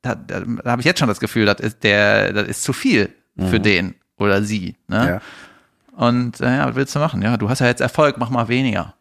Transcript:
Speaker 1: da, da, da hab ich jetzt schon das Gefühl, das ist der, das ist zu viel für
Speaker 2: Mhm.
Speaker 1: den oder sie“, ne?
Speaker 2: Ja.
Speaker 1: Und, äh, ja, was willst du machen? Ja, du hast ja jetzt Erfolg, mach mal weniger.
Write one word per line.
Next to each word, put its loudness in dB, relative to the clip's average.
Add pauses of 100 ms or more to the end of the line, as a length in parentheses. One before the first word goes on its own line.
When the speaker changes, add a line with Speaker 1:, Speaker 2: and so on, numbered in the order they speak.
Speaker 1:
da, -4
da, -10
da -6
hab 2
ich -2
jetzt 2
schon 2
das -2
Gefühl, 0
das 2
ist -6
der, 4
das -2
ist -8
zu -2
viel 2 (240)
für 0
Speaker 2:
Mhm. -4
Speaker 1:
den 2 (220)
oder 2
sie“, -6 (120)
ne? 0
Speaker 2:
Ja. -2 (760)
Speaker 1:
Und, 0
äh, 0
ja, 0
was -4
willst -4
du -2
machen? -2
Ja, 0
du -2
hast -2
ja 4
jetzt 0
Erfolg, 2
mach -4
mal 0
weniger. -2